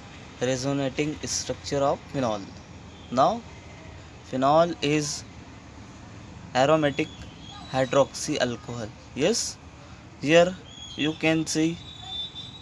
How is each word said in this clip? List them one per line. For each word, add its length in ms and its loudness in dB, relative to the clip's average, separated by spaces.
resonating 840 0
structure 640 -2
of 100 2
phenol. 280 0
Now, 300 4
phenol 500 6
is 440 0
aromatic 540 6
hydroxy 680 4
alcohol. 480 -2
Yes, 400 2
here 340 6
you 200 0
can 340 2
see, 280 2